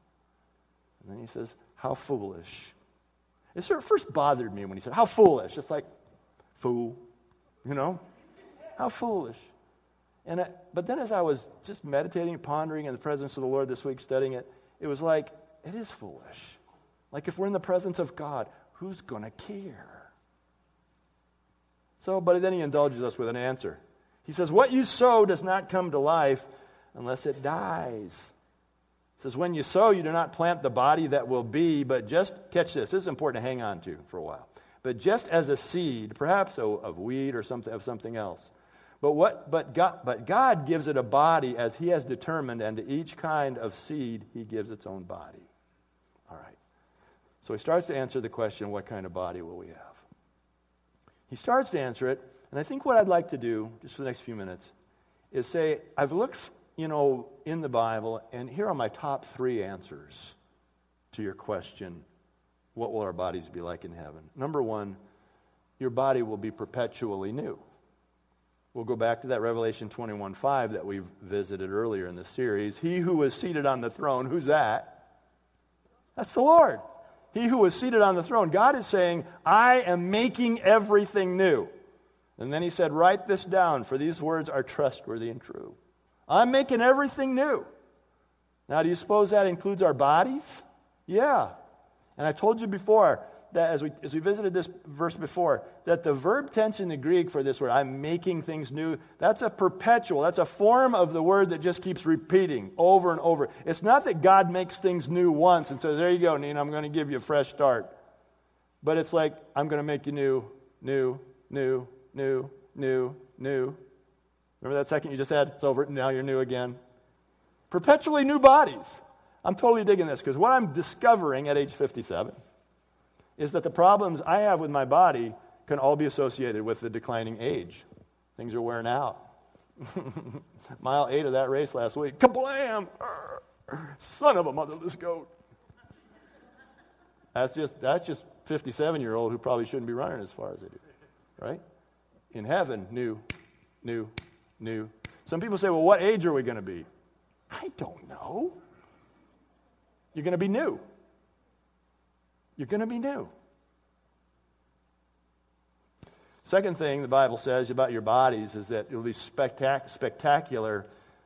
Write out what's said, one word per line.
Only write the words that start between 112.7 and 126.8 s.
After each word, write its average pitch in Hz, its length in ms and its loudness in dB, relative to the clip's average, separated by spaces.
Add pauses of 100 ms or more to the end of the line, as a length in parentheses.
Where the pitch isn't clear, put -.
new, 131 400 -2 (220)
new." 135 400 -4 (840)
Remember 139 160 -4
that 139 80 -2
second 151 240 -2
you 139 80 -8
just 135 120 -4
had? 147 180 4
It's - 160 -12
over, 139 200 2
now 139 240 -2
you're 131 140 -2
new 135 160 -2
again. 123 400 -4 (920)
Perpetually 294 560 4
new 285 140 2
bodies. 262 640 8 (420)
I'm 190 120 -2
totally 233 280 4
digging 190 220 4
this, 143 160 -4
'cause 135 160 -2
what 226 140 6
I'm 233 200 2
discovering 151 760 2
at 143 100 2
age 143 160 0
fifty-seven 110 600 -4 (1040)
is 147 140 -4
that 165 100 0
the 170 80 -2
problems 185 540 6
I 175 160 2
have 202 200 4
with 156 100 -4
my 139 140 0
body 131 500 4 (320)
can 147 120 -2
all 139 180 4
be 151 80 0
associated 127 580 -2
with 110 180 -4